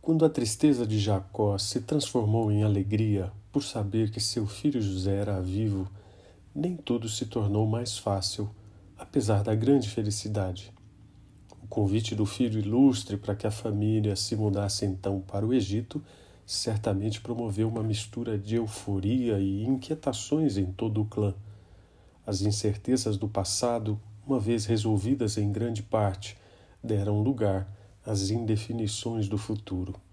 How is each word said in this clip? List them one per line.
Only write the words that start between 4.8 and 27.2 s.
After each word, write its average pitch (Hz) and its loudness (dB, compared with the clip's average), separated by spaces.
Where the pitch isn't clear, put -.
José 95 0
era 101 0
vivo, 98 -2
nem 170 -2
tudo 113 -4
se 110 -4
tornou 107 0
mais 117 -2
fácil, 101 -2
apesar 104 2
da 107 2
grande 113 4
felicidade. 104 -2
O - -16
convite 107 0
do 107 2
filho 107 0
ilustre 110 4
para 98 -4
que - -6
a 107 2
família 107 0
se - -4
mudasse 101 0
então 98 -2
para 101 -4
o 123 2
Egito 110 -2
certamente 107 -2
promoveu 113 -2
uma 110 -2
mistura 110 -4
de 104 -2
euforia 107 0
e 98 0
inquietações 135 0
em 98 2
todo 107 -2
o 107 2
clã. 104 0
As 98 -2
incertezas 104 0
do 107 -2
passado, 110 -2
uma 135 2
vez 107 0
resolvidas 110 2
em 101 2
grande 110 -2
parte, 101 0
deram 104 2